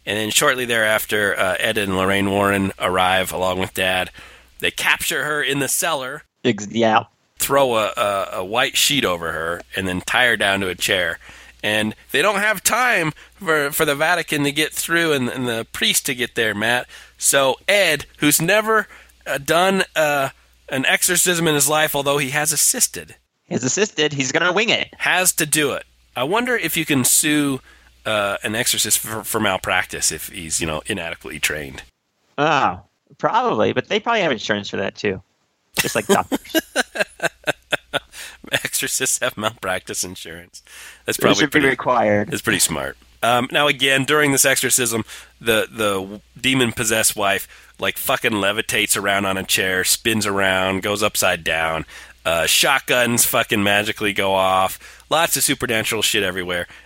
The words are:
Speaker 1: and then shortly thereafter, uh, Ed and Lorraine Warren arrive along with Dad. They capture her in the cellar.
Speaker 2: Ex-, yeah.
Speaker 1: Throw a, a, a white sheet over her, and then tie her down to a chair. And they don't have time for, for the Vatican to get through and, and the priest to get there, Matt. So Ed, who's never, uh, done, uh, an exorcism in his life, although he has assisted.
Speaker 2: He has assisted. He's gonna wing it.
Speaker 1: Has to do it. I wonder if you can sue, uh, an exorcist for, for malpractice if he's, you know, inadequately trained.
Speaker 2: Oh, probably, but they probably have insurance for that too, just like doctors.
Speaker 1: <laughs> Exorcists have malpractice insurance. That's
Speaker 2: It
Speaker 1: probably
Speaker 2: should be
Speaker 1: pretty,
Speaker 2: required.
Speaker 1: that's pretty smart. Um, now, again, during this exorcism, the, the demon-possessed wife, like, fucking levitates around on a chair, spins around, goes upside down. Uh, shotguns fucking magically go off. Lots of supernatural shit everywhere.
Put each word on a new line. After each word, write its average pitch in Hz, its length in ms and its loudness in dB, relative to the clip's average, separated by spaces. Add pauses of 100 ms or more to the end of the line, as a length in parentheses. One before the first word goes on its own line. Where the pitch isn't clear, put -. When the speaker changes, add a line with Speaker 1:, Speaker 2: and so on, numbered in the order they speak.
Speaker 1:
and 104 120 -2
then 107 120 -2
shortly 127 360 2
thereafter, 107 760 2
uh, 92 200 2
Ed 110 180 0
and 98 180 0
Lorraine 98 360 2
Warren 98 480 2
arrive 92 520 2
along 92 280 -2
with 95 140 -4
Dad. 92 360 -2 (500)
They - 120 -2
capture 156 520 -2
her 151 180 -2
in 139 180 0
the 160 80 0
cellar. 147 560 -4 (200)
Speaker 2:
Ex-, 107 280 0
yeah. 110 340 4 (320)
Speaker 1:
Throw 135 380 2
a, 107 200 0
a, 101 340 0 (100)
a 92 60 -4
white 123 300 0
sheet 135 300 2
over 85 260 0
her, 80 300 -4 (140)
and 95 120 -2
then 90 140 -2
tie 123 240 2
her 117 100 2
down 98 260 0
to 92 80 -2
a 87 60 -4
chair. 87 440 -2 (440)
And 107 320 -2 (160)
they 135 100 2
don't 196 180 2
have 208 220 -2
time 214 520 0 (220)
for, 151 360 0
for 160 140 0
the 143 100 0
Vatican 156 480 0
to 143 80 2
get 151 220 -2
through 165 400 0
and, 123 160 0
and 123 180 -4
the 113 240 -4
priest - 360 -2
to 135 80 -4
get 120 200 -4
there, 110 180 0
Matt. 117 340 0 (300)
So 135 380 4 (140)
Ed, 180 360 2 (120)
who's 151 240 2
never, 214 460 2 (380)
uh, 139 120 -4
done, 175 460 2 (120)
uh, 147 340 2 (380)
an 135 200 -4
exorcism 175 600 2
in 151 80 2
his 143 140 2
life, 151 260 2
although 143 220 0
he 135 140 -2
has 151 200 0
assisted. - 640 -2 (300)
Speaker 2:
He 175 80 -6
has 131 100 -2
assisted. 151 500 0
He's 139 200 -4
gonna 165 180 2
wing 208 180 0
it. 127 280 0
Speaker 1:
Has 180 360 2
to 165 120 -2
do 147 260 0
it. 87 140 -6 (320)
I 123 60 -2
wonder 233 340 -2
if 165 180 -2
you 160 100 -2
can 131 200 2
sue, 147 560 2 (440)
uh, 101 380 0
an 110 120 -4
exorcist 110 440 0
for, 110 240 -8
for 110 160 -2
malpractice 92 720 0
if 78 180 -8
he's, 80 300 -6
you 85 80 -2
know, 78 200 -4
inadequately 82 520 -8
trained. 71 440 -6 (540)
Speaker 2:
Oh, 135 440 2 (360)
probably, 151 540 2
but 127 160 -6
they 208 140 -2
probably 233 200 -2
have 160 120 0
insurance 104 360 -4
for - 80 -8
that 101 180 -4
too, 101 260 -4 (580)
just - 160 -2
like - 120 0
doctors. - 480 0 (200)
Speaker 1:
<laughs> 269 60 0 (1700)
Exorcists - 680 -2
have 123 180 -4
malpractice 101 680 -6
insurance. 87 580 -14 (440)
That's 117 120 -2
Speaker 2:
It - 40 -2
Speaker 1:
probably 104 180 4
Speaker 2:
should 147 100 2
be - 20 -8
Speaker 1:
pretty, 143 180 4
Speaker 2:
required. 113 600 2
Speaker 1:
that's 123 120 -4
pretty 101 180 0
smart. 69 380 -2 (260)
Um, 123 280 2
now, 147 160 2
again, 135 360 2
during 147 300 2
this 127 120 2
exorcism, 117 600 0 (340)
the, 110 320 2
the 101 500 -2 (180)
demon-possessed 117 760 0
wife, - 640 -2
like, 98 180 -2
fucking 127 360 0
levitates 107 680 0
around 98 240 0
on 95 120 0
a 95 60 -4
chair, 92 420 0
spins 110 420 0
around, 95 560 0
goes 104 180 -2
upside 92 420 0
down. 80 420 -2 (400)
Uh, 80 200 2
shotguns 123 800 2
fucking 113 380 0
magically 104 500 0
go 98 200 0
off. 95 760 0
Lots 160 280 0
of 127 60 0
supernatural 117 580 -2
shit 104 220 2
everywhere. 90 440 -4 (180)